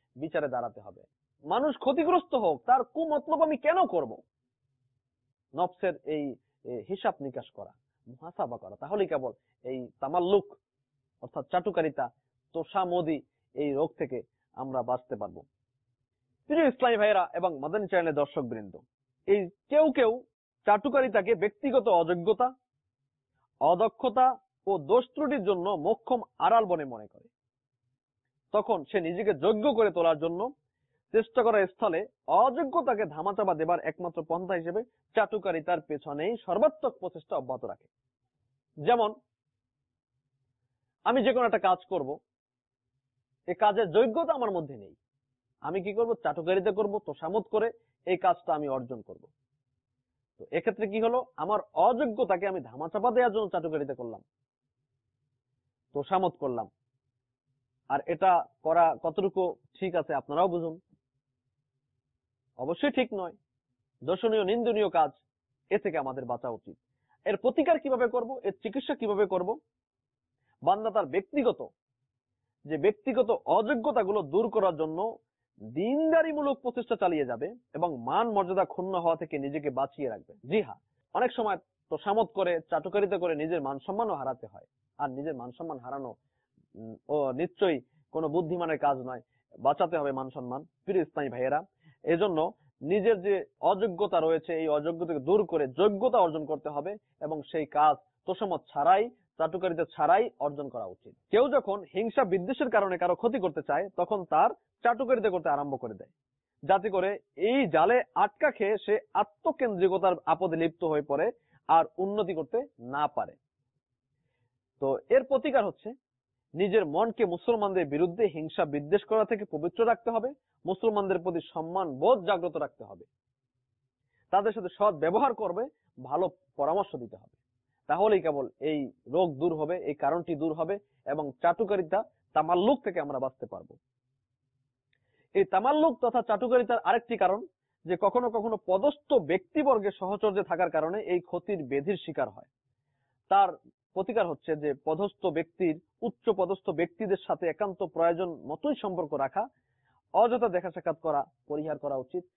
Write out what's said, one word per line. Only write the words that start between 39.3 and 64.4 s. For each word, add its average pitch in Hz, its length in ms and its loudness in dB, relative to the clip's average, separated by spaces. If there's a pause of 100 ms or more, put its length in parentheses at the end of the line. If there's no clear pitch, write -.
আমি 240 200 2
যে 262 100 4
কোনো 247 120 2
একটা 214 140 2
কাজ 185 180 2 (120)
করব, 151 280 -4 (1300)
এ 180 60 -4
কাজের 208 380 2
যোগ্যতা 247 420 2
আমার 240 180 -2
মধ্যে 151 260 -6
নেই, 98 160 -20 (680)
আমি 175 200 -4
কি 196 120 -8
করব? 233 200 0
চাটুকারিতা 180 580 0
করব, 208 340 -2
তোষামোদ 165 380 -4
করে 214 280 -2 (340)
এই 175 120 0
কাজটা 175 360 0
আমি 151 160 -2
অর্জন 127 320 -6
করব। - 260 -20 (1120)
তো - 140 -16
এক্ষেত্রে 214 360 -2
কি 214 140 -2
হলো? 247 240 0 (120)
আমার 190 220 0 (140)
অযোগ্যতাকে 214 760 2
আমি 185 140 -4
ধামাচাপা 160 500 -2
দেওয়ার 240 220 4
জন্য 208 160 -2
চাটুকারিতা 156 440 -4
করলাম, 117 280 -10 (1700)
তোষামোদ 180 380 0
করলাম। 120 360 -6 (1200)
আর 139 160 0
এটা 170 400 4 (180)
করা 165 400 4
কতটুকু 180 520 -2 (240)
ঠিক 180 160 -4
আছে 156 180 -2
আপনারাও 147 340 2
বুঝুন, 170 320 -4 (1800)
অবশ্যই 170 340 0
ঠিক 247 220 0
নয়, 185 200 -6 (720)
দর্শনীয়, 208 400 0